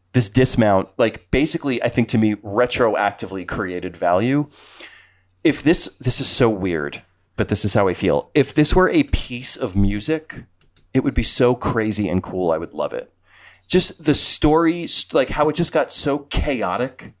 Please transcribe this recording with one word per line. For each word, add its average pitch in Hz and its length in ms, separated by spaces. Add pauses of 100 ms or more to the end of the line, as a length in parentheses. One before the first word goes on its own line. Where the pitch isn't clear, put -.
(120)
this 120 160
dismount, 104 600 (100)
like, - 320
basically, 139 520
I 120 60
think 117 200
to 117 100
me, 107 180
retroactively 101 1120
created 90 480
value. 117 520 (960)
If - 180
this, 156 240 (120)
this - 220
is - 80
so 117 220
weird, 87 520 (340)
but 107 120
this - 160
is 104 100
how 101 140
I 90 60
feel. 78 400
If 143 180
this 151 220
were 185 160
a 151 140
piece - 520
of 101 200
music, 104 680 (480)
it 131 120
would 131 100
be 117 80
so 123 320
crazy 107 540
and 92 140
cool. 92 280
I 80 80
would 82 160
love 76 180
it. - 200 (540)
Just - 380
the 147 100
story, 165 720
st-, - 280
like, 139 160
how 151 180
it 151 80
just 170 160
got 151 200
so 143 280
chaotic 117 1000